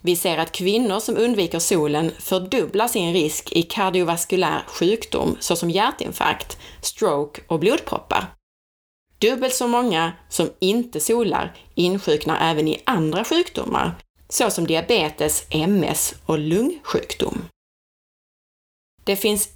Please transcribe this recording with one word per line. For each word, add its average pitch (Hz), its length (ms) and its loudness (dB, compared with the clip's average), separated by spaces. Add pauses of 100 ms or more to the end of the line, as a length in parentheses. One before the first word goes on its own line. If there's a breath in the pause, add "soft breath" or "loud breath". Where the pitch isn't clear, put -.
Vi 175 140 2
ser 170 220 0
att 165 140 -2
kvinnor 202 480 2
som 208 180 -2
undviker 202 420 2
solen 156 600 2
fördubblar 190 680 0
sin 175 260 0
risk 156 380 0
i 165 120 4
kardiovaskulär 180 1040 0
sjukdom - 720 0
såsom 170 300 0
hjärtinfarkt, - 880 -2 (240 loud breath)
stroke 147 680 -2
och 160 120 0
blodproppar. 196 680 0 (920)
Dubbelt 254 360 2
så 254 140 0
många 214 460 0 (160)
som 165 200 0 (100)
inte 214 400 0
solar 208 560 0 (200 loud breath)
insjuknar 165 760 2
även 156 160 0
i 156 180 -2
andra 170 380 0
sjukdomar, - 720 -2 (340)
såsom 185 380 0
diabetes, 156 840 0
M 170 380 2
S - 280 -2 (100)
och 156 140 2
lungsjukdom." - 1040 -2 (1600)
Det 196 120 0
finns 208 400 0